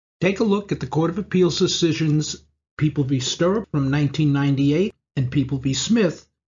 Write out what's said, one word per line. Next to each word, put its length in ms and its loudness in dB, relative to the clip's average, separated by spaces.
Take 200 0
a 40 2
look 280 0
at 60 -4
the 80 -8
Court 240 0
of 80 -6
Appeals 400 0
decisions 760 0
People 280 0
v. 140 -2
Stirrup 520 -2
from 200 -2
nineteen 440 2
ninety-eight 600 2
and 140 -2
People 280 -2
v. 160 -2
Smith 540 0